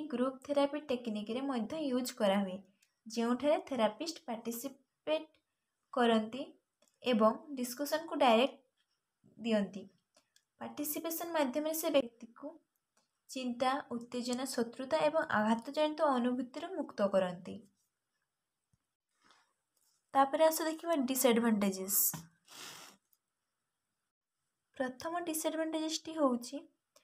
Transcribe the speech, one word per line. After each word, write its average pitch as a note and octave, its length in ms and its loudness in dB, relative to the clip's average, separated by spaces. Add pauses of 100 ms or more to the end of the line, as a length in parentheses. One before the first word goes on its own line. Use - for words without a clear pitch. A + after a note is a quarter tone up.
ଗ୍ରୁପ B3+ 400 -2
ଥେରାପି C#4+ 340 2
ଟେକ୍ନିକରେ A3+ 600 -4
ମଧ୍ୟ C4+ 420 -4
ୟୁଜ୍ B3 320 -2
କରାହୁଏ, G3 420 2 (500)
ଯେଉଁଠାରେ B3 500 0 (120)
ଥେରାପିଷ୍ଟ A#3+ 580 -2
ପାର୍ଟିସିପେଟ୍ C4 1000 -6 (640)
କରନ୍ତି A#3 500 2 (600)
ଏବଂ A3+ 360 4 (160)
ଡିସ୍କସନକୁ C#4+ 600 -4
ଡାଇରେକ୍ଟ - 1300 2
ଦିଅନ୍ତି। G3+ 400 0 (760)
ପାର୍ଟିସିପେସନ D#4+ 720 -6
ମାଧ୍ୟମରେ D4+ 420 0
ସେ D#4+ 160 -2
ବ୍ୟକ୍ତିକୁ A#3+ 600 -2 (800)
ଚିନ୍ତା, B3+ 420 -2 (180)
ଉତ୍ତେଜନା, B3 540 -4
ଶତ୍ରୁତା C4 540 -2
ଏବଂ D4+ 320 2
ଆଘାତଜନିତ C#4+ 840 2
ଅନୁଭୂତିରୁ B3+ 600 -2
ମୁକ୍ତ C#4 340 -2
କରନ୍ତି। F#3 460 0 (2500)
ତାପରେ C#4 300 6
ଆସ D#4+ 180 4
ଦେଖିବା D#4+ 320 -2 (120)
ଡିସଆଡଭାଣ୍ଟେଜେସ୍। A3 960 2 (2750)
ପ୍ରଥମ C#4 440 -4
ଡିସଆଡଭାଣ୍ଟେଜେସଟି D#4+ 920 -4
ହେଉଛି, C4+ 480 0 (440)